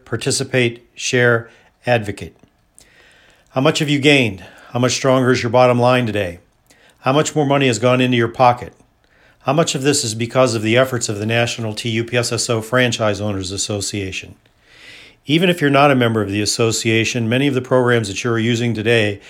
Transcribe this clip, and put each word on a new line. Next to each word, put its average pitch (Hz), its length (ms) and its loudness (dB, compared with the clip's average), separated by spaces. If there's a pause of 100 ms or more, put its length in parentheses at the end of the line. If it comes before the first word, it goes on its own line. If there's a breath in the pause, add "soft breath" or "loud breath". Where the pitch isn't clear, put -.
Participate, 123 920 -4
Share, 120 540 0 (380 loud breath)
Advocate. 104 500 -4 (1160 soft breath)
How 131 100 -2
much 156 160 2
have 151 100 -2
you 147 100 0
gained? 127 460 2 (280 loud breath)
How 120 80 -2
much 123 120 2
stronger 131 380 2
is 120 120 2
your 120 60 -4
bottom 123 300 4
line 123 260 2
today? 98 360 -4 (600 soft breath)
How 135 140 -2
much 151 200 0
more 151 120 0
money 139 200 2
has 113 120 0
gone 127 240 2
into 127 160 0
your 113 100 0
pocket? 131 460 0 (680 soft breath)
How 135 100 0
much 160 200 0
of 143 60 -6
this 143 240 0
is 110 100 -6
because 120 400 0
of 113 60 -2
the 110 160 2
efforts 127 320 0
of 107 80 -6
the 101 80 -6
National 117 480 -2
T 113 160 -8
U 113 160 -2
P 120 140 -2
S 117 120 -2
S 117 200 -4
O 110 100 0
Franchise 110 640 0
Owners 95 280 -6
Association? 98 840 -8 (920 loud breath)
Even 165 220 2
if 175 100 0
you're 143 120 2
not 139 200 4
a 143 40 4
member 113 260 2
of 98 80 -2
the 104 140 -2
association, 113 880 -2
many 131 160 0
of 135 80 0
the 127 80 -2
programs 120 460 2
that 98 140 -8
you're 117 160 -2
using 117 360 0
today 107 560 0